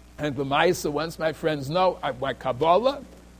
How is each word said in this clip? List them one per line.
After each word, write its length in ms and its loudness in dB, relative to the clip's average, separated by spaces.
And 160 -2
the 100 -2
Ma'isa, 460 2
once 260 -4
my 160 -2
friends 340 -2
know 360 0
I, 80 -2
my 220 -4
Kabbalah, 680 2